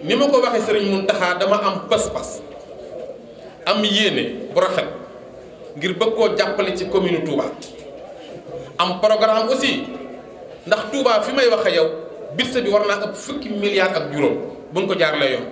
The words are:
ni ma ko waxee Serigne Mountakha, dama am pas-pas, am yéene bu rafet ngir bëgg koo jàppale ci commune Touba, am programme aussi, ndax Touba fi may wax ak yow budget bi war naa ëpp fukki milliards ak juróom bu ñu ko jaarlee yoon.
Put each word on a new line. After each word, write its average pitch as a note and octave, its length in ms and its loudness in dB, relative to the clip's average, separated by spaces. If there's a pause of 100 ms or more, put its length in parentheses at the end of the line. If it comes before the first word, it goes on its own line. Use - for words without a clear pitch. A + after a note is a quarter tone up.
ni E3+ 120 2
ma C#4 140 6
ko C#4 120 6
waxee B3 200 2
Serigne G#3 320 2
Mountakha, F#3 460 2
dama G3 260 4
am F#3+ 100 2 (140)
pas-pas, - 520 0 (1200)
am G#3 180 2
yéene G3+ 680 0
bu F3 80 4
rafet F3+ 240 2 (920)
ngir F3 200 -2
bëgg A3+ 180 2
koo G#3+ 220 4
jàppale F#3+ 400 0
ci F3+ 120 -2
commune F3 360 2
Touba, D3 200 0 (1300)
am F#3 240 0
programme A3 480 4
aussi, C4+ 340 2 (840)
ndax G#3+ 240 0
Touba B3 300 2
fi B3+ 120 -4
may C4 160 4
wax G#3+ 160 2
ak F3+ 80 2
yow D#3+ 140 4 (500)
budget B3+ 260 0
bi G3 60 0
war G#3 160 4
naa G3+ 240 0
ëpp - 60 -8
fukki C#4 340 -8
milliards G3 480 2
ak C#3+ 160 -4
juróom D3 240 2 (340)
bu E3+ 100 0
ñu F#3+ 60 0
ko F#3+ 120 2
jaarlee D3 340 4
yoon. A#2+ 180 -4